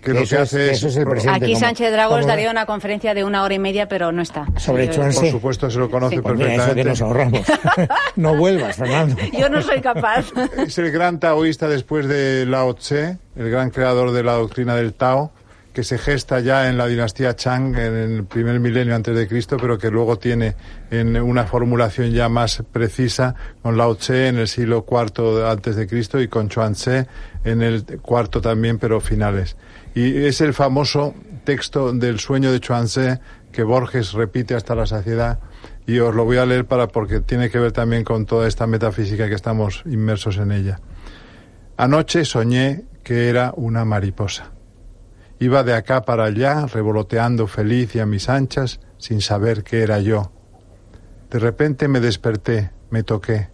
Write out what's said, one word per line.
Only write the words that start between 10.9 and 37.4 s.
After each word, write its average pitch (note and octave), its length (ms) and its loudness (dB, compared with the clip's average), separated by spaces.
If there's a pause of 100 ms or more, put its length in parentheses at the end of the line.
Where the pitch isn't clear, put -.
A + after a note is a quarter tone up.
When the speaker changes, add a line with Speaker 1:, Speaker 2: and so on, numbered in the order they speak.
Speaker 1:
gran E3+ 300 0
taoísta D#3+ 480 2
después D3 380 -2
de C3+ 400 0
Lao C3 280 0
Tse, D#3 440 -4 (180)
el A2+ 140 -4
gran B2+ 200 0
creador B2+ 420 2
de B2 100 0
la A#2+ 120 2
doctrina A#2 420 -2
del A#2 180 0
Tao, C3+ 380 0 (420)
que B2+ 100 -4
se B2+ 140 -4
gesta C3 420 0
ya C3 300 2
en B2 80 0
la A#2+ 80 2
dinastía A#2+ 500 0
Chang, B2+ 400 0
en A2+ 180 0
el A2+ 300 -2
primer A#2 360 0
milenio A#2+ 340 2
antes A2+ 200 -2
de A2+ 140 0
Cristo, A#2+ 320 -2
pero A#2 160 0
que A2 140 -2
luego A2+ 280 2
tiene A#2 360 0 (360)
en A#2 300 0
una B2 240 2
formulación A#2+ 680 0
ya A#2 180 2
más A#2 320 0 (100)
precisa B2 640 0 (280)
con A#2 140 0
Lao A#2 200 4
Tse C3 320 2
en B2 100 2
el A2 100 0
siglo A#2 380 0
cuarto A2+ 600 0
antes A2 300 -2
de G#2+ 100 -2
Cristo A#2 340 -2
y A#2+ 80 0
con G#2+ 200 -2
Chuang A2 240 0
Tse B2+ 340 0 (380)
en A2+ 160 2
el A2+ 240 0 (160)
cuarto A#2+ 400 0
también, A2+ 380 0
pero A2 240 0
finales. G2+ 540 -2 (380)
Y C3+ 300 0
es C#3+ 160 2
el D3+ 140 2
famoso C#3 600 0 (300)
texto C3+ 480 -2
del A#2+ 280 0
sueño C3+ 320 0
de B2+ 80 2
Chuang A#2+ 260 -2
Tse B2+ 340 0 (320)
que A#2 100 -2
Borges A#2 520 0
repite A#2 400 -2
hasta A#2 200 -2
la A2+ 120 0
saciedad, A2+ 520 -2 (480)
y A#2+ 140 2
os A#2 140 4
lo A2+ 100 4
voy A#2+ 140 4
a B2+ 60 4
leer B2+ 220 2
para, B2 220 2
porque G#2+ 320 -2
tiene A#2+ 280 0